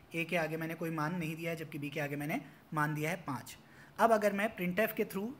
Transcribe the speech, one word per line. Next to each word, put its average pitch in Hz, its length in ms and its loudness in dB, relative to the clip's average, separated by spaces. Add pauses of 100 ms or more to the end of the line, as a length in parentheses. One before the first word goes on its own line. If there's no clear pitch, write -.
(140)
ए 165 100 0
के 175 120 -2
आगे 160 200 0
मैंने 160 180 -4
कोई 165 160 -4
मान 160 260 0
नहीं 160 200 -2
दिया 165 140 -4
है, 165 60 -2
जबकि 156 220 -8
बी 143 120 -4
के 156 100 -4
आगे 143 160 -2
मैंने 156 240 -2 (340)
मान 151 200 2
दिया 151 160 -2
है 185 60 -2
पाँच। - 400 -8 (420)
अब 202 140 8
अगर 208 200 6
मैं 202 240 0
printf 185 360 2
के 214 120 0
through 196 240 -4 (120)